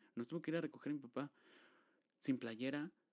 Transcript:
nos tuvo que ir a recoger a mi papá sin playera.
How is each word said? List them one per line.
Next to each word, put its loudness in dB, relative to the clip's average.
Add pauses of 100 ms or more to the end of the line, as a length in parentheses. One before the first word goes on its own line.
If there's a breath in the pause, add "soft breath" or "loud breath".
(160 loud breath)
nos -2
tuvo -2
que 0
ir 4
a 4
recoger -2
a 2
mi -4
papá -2 (840 loud breath)
sin 4
playera. -2 (220)